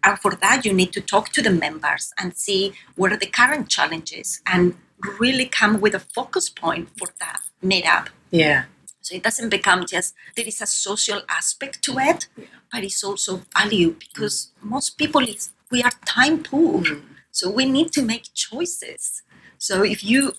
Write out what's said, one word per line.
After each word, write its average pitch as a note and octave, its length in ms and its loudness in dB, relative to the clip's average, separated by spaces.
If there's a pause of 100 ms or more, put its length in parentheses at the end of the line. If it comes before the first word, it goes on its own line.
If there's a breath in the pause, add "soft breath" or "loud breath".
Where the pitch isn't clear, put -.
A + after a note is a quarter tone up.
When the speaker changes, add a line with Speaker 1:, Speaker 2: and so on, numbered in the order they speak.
Speaker 1:
And G3 160 4
for F#3+ 160 2
that, B3 280 4
you G3+ 80 2
need F#3 200 4
to G3 80 -6
talk - 320 0
to C#4 100 0
the A3 80 4
members D#3 680 -2
and F3+ 180 -6
see G3 380 -2 (200 loud breath)
what F#3 180 2
are G#3+ 40 -2
the G3 100 -4
current - 420 2
challenges - 760 -4
and F3 300 4 (440)
really B3+ 260 0
come A3 340 2
with G3+ 140 4
a F#3+ 40 -2 (180)
focus C4 320 -2
point E3+ 400 -4 (100)
for F#3+ 100 -6 (120)
that - 200 -8 (240)
meetup. F3 420 2 (240)
Speaker 2:
Yeah. D3+ 340 4 (360)
Speaker 1:
So - 160 -12
it F3+ 60 -10
doesn't A3+ 280 -2
become F#3 360 2
just, - 280 -4 (220 loud breath)
there A3+ 100 -4
is - 140 -8
a G3+ 60 -6
social G#3 600 -2
aspect - 580 -4
to B3+ 120 -2
it, D4+ 280 2 (100)
Speaker 2:
Yeah. - 80 -20 (280 loud breath)
Speaker 1:
but A#3+ 120 -6
it's G3 200 -4
also G3 380 -4 (140)
value G3 420 4
because - 520 -6 (120)
most A#3 360 -4
people, D4+ 240 2
is, A3 280 -6 (200)
we B3 120 0
are A#3+ 100 4 (120)
time D4+ 380 2
poor. D#4 400 2
Speaker 2:
Mm. D#3 200 -2 (300 soft breath)
Speaker 1:
So F#3 180 -2
we A#3 140 2
need C4+ 280 2
to C#4+ 100 0
make A3+ 320 -2
choices. - 880 -6 (360 soft breath)
So F#3+ 260 0
if G3+ 200 -2
you C4 340 4